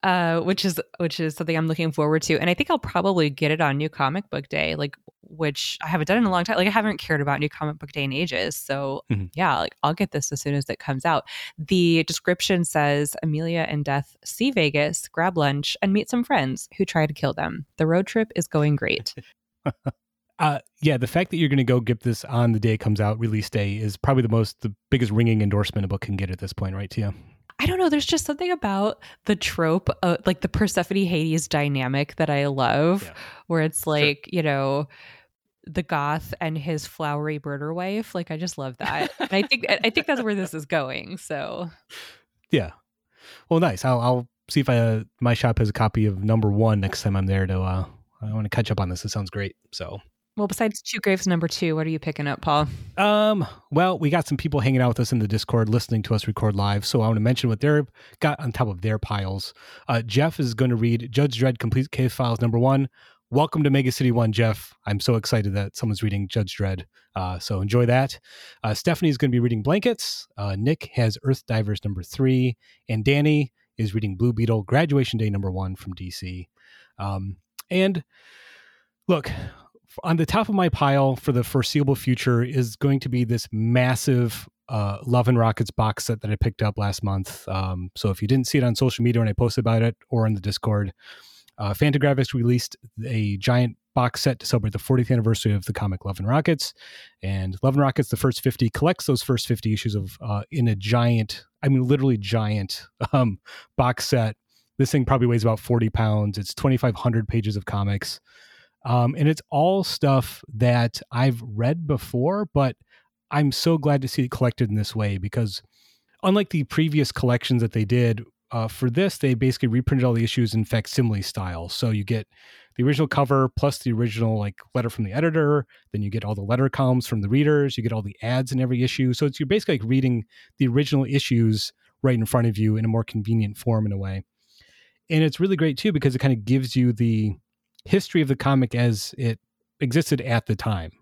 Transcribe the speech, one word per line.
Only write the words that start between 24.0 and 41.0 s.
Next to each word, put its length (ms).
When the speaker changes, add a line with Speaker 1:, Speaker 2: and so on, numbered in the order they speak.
Speaker 2:
the 80
most, 320
the 120
biggest 220
ringing 300
endorsement 420
a 40
book 120
can 160
get 140
at 80
this 160
point, 200
right, 140
Tia? 240
Speaker 1:
I 80
don't 120
know. 120
There's 160
just 180
something 260
about 520
the 100
trope, 540
uh, 220
like, 160
the 80
Persephone 560
Hades 420
dynamic 680
that 140
I 160
love, 560
Speaker 2:
Yeah. 100
Speaker 1:
where 120
it's 220
Speaker 2:
Sure. 100
Speaker 1:
like, 400
you 100
know, 460
the 160
goth 580
and 160
his 300
flowery 580
murder 300
wife. 400
Like, 160
I 80
just 180
love 220
that. 360
Speaker 2:
<laughs> 60
Speaker 1:
And 140
I 80
think, 260
I, 160
I 60
think 160
that's 160
where 120
this 200
is 100
going. 540